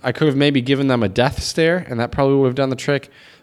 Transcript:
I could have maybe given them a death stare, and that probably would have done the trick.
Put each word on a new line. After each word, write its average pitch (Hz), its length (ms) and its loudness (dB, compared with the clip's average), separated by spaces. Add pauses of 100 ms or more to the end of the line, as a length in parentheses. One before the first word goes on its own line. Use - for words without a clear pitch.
I 127 80 -2
could 156 160 0
have 135 80 0
maybe 143 260 2
given 135 260 0
them 123 140 2
a 101 80 0
death 123 320 0
stare, 165 360 0 (120)
and 117 100 -6
that 120 120 -4
probably 139 260 2
would 135 100 4
have 127 80 0
done 135 140 0
the 131 60 -4
trick. 135 340 -4 (340)